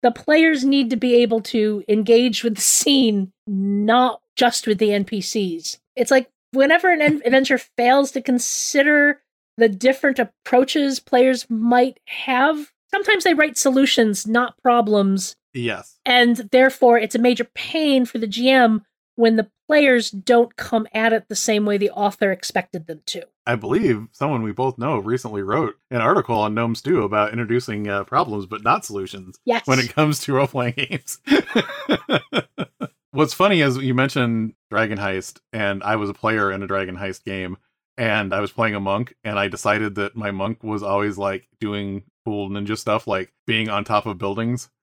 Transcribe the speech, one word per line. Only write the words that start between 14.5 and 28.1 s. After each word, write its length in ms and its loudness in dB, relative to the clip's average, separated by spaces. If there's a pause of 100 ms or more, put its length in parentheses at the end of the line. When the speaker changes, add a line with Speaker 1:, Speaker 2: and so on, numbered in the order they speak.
Speaker 1:
problems. 760 2 (180)
Speaker 2:
Yes. 520 -6
Speaker 1:
And 320 4 (140)
therefore, 460 6
it's 180 -2
a 40 2
major 260 2
pain 600 0
for 120 -10
the 100 -4
G 220 -2
M 360 4 (300)
when 220 4
the 120 0 (180)
players 440 4
don't 460 2
come 360 -4
at 200 0
it 140 -2
the 80 -8
same 300 0
way 120 0
the 120 0
author 420 -2
expected 540 -6
them 220 -14
to. 160 -10 (240)
Speaker 2:
I 80 0
believe 560 -2
someone 320 -4
we 80 -4
both 260 -4
know 220 -4
recently 420 -6
wrote 340 -2 (140)
an 120 -2
article 360 0
on 160 -2
Gnome 220 -2
Stew 260 -2
about 300 0
introducing, 560 -4
uh, 160 -2
problems, 420 -4